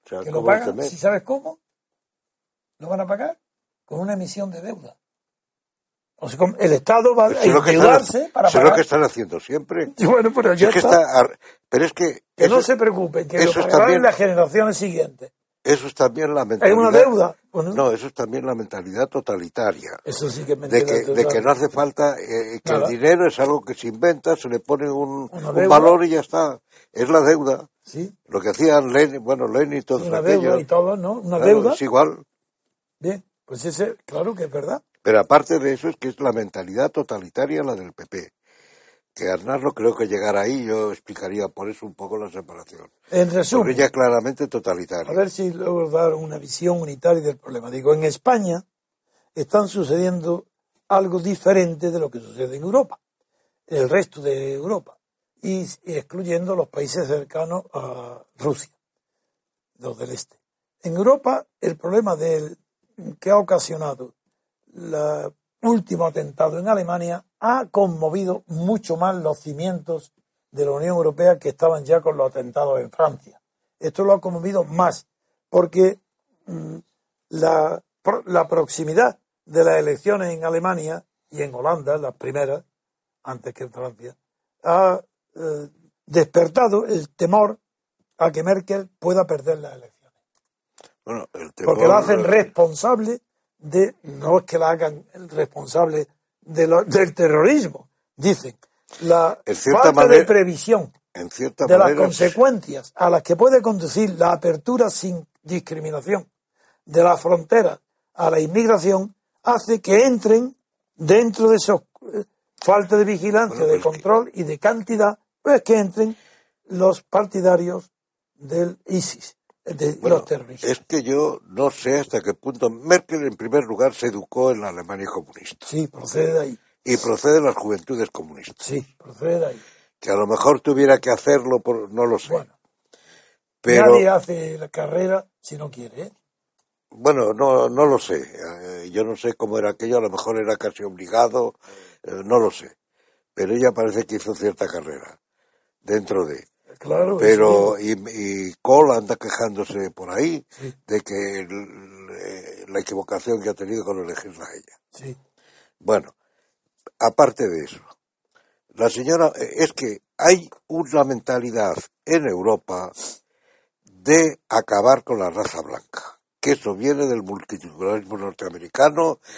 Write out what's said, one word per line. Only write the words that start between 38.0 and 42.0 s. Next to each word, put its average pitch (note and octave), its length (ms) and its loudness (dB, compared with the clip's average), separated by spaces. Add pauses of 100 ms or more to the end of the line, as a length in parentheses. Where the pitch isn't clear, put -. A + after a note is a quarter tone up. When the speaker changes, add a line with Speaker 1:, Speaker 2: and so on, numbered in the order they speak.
Speaker 1:
P. F2 260 -14 (800)
Que F#2 200 -6
Aznar A#2 280 -6
no C#3 120 -2
creo A2 240 0
que A2+ 100 -2
llegara G2+ 360 -2
ahí, B2+ 220 -4
yo A2 280 -4
explicaría G2 560 -10
por G2 200 -12
eso G#2+ 160 -14
un G2 120 -18
poco G2 200 -10